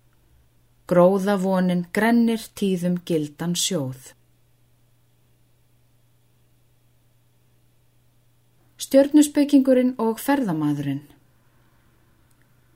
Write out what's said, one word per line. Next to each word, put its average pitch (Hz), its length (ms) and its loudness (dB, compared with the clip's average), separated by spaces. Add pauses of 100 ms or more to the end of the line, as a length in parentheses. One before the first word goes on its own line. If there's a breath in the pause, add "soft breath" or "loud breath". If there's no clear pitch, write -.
(880)
Gróðavonin 185 960 2 (100)
grennir 226 480 0 (160)
tíðum 180 480 -2
gildan 165 480 -4
sjóð. 139 640 -6 (4000)
Stjörnuspekingurinn 277 1160 2
og 226 180 -2
ferðamaðurinn. 151 840 -2 (1700)